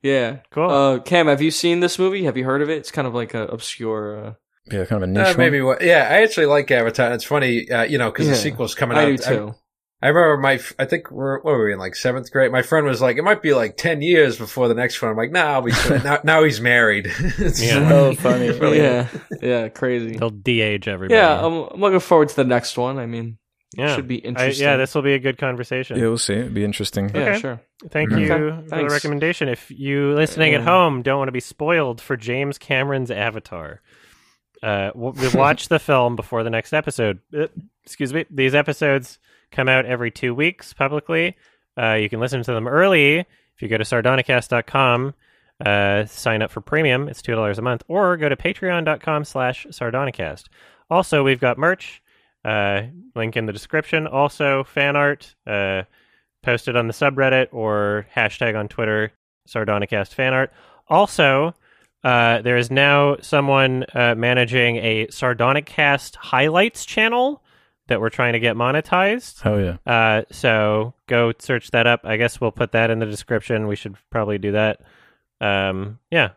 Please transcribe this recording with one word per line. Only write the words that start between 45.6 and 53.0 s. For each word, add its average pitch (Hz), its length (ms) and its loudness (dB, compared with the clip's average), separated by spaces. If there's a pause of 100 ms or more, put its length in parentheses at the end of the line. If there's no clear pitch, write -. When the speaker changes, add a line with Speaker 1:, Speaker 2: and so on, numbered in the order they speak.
Speaker 2:
uh, 101 400 2
sign 110 380 -2
up 110 80 -4
for - 100 -10
premium. 143 460 0
It's 135 160 -14
two 123 120 -4
dollars 107 220 -2
a 110 60 -8
month, 120 240 -4
or 180 300 0
go 151 120 -2
to 143 60 0
patreon 175 500 -4
dot 156 160 -2
com 151 220 -2
slash 127 480 -4
sardonicast. 120 720 -6 (480)
Also, 165 320 2
we've 135 180 2
got 123 160 0
merch, 170 460 -4 (420)
uh, 101 380 0 (320)